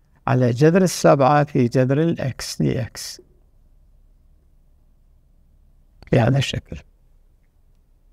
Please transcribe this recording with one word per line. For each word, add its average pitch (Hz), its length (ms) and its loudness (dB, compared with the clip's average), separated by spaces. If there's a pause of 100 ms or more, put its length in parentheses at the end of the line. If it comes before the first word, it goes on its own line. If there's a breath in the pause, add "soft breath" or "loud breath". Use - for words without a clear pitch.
(260)
على 127 240 0
جذر 156 320 2
السبعة 147 640 2
في 127 240 -2
جذر 135 340 0
الإكس 165 600 -6
دي 127 200 -2
إكس - 380 -14 (3000)
بهذا 131 260 2
الشكل. - 380 -8 (1400)